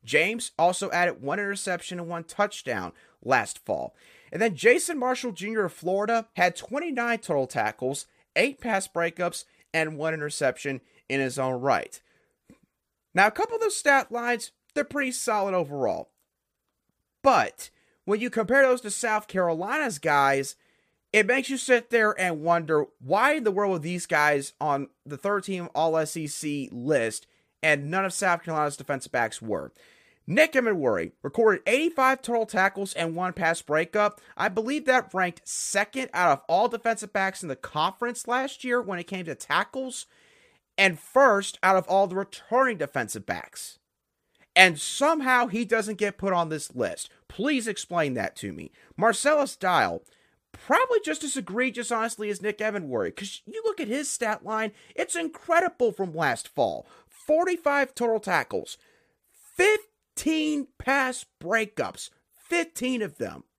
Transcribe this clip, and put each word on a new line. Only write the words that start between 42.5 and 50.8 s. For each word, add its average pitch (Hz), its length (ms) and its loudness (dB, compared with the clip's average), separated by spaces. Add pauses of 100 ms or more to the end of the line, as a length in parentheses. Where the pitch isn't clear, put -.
defensive 127 480 -6
backs. - 540 -10 (760)
And 175 260 10
somehow 262 640 2
he 220 180 -2
doesn't 214 340 -2
get 208 200 -2
put 196 160 -2
on 170 140 0
this 156 260 -8
list. 104 340 -4 (200)
Please 240 400 -2
explain 165 460 -2
that 104 220 -4
to 98 160 -10
me. 76 200 -14 (240)
Marcellus 277 580 2
Dial, 131 480 0 (500)
probably 466 520 2